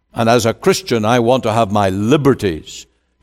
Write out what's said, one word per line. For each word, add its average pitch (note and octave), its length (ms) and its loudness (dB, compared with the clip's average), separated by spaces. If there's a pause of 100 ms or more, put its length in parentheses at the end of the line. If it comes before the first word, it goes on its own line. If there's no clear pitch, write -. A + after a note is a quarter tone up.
(160)
And A2+ 140 0
as A#2 160 2
a A2+ 80 0
Christian, A#2 520 -2
I A#2+ 140 2
want A#2+ 240 0
to A2 100 -2
have A2 180 0
my G#2 180 0
liberties G#2 1000 -2 (360)